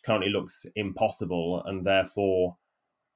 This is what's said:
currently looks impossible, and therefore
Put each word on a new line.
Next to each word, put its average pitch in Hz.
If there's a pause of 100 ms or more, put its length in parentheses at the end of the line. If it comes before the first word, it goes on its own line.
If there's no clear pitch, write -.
currently 101
looks 92 (100)
impossible, 90
and 92
therefore 95 (580)